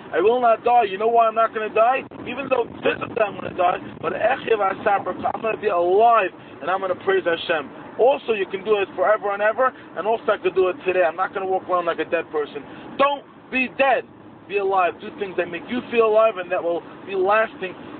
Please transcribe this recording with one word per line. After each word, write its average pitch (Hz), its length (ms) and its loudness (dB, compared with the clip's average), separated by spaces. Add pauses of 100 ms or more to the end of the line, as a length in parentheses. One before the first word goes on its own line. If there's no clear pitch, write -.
(120)
I 151 80 0
will 226 180 4
not 226 260 2
die. 240 180 6
You 190 160 -2
know 220 100 0
why 233 200 4
I'm 220 60 -2
not 220 200 0
gonna 214 160 -4
die? 240 340 2 (220)
Even 269 220 -8
though 247 200 0 (140)
physically - 420 -2
I'm 190 120 -6
gonna - 200 -10
die, 180 240 2 (220)
but 165 100 -4
Echye 240 400 0
V'Asaper, 196 640 0 (160)
I'm 202 80 -8
gonna 214 160 -4
be 208 120 -2
alive 196 600 4 (300)
and 151 100 -4
I'm 190 100 0
gonna 185 140 -2
praise 190 300 0
Hashem. 165 460 -2 (260)
Also, 247 380 4
you 196 120 -2
can 190 180 -8
do 208 160 2
it 190 140 -2
forever 196 360 2
and 202 100 -4
ever, 220 320 2 (240)
and 170 100 -6
also 220 260 0
I 196 40 0
could 175 180 -2
do 185 140 4
it 175 160 -4
today. 185 200 2
I'm 160 120 0
not 190 160 -4
gonna 196 140 -6
walk 185 240 -2
around 175 160 0
like 160 140 -2
a 156 40 -2
dead 160 260 -4
person. 147 320 -6 (360)
Don't 285 260 2 (260)
be 254 180 -2 (100)
dead. 254 260 4 (420)
Be 196 120 -2
alive. 190 420 0
Do 208 80 -12 (100)
things 185 200 -8
that 175 100 0
make 165 220 -10
you 247 100 -4 (100)
feel 233 140 4
alive 220 320 4
and 180 160 -8
that 170 100 -2
will 170 200 -2 (240)
be 190 80 -8
lasting 190 600 0 (260)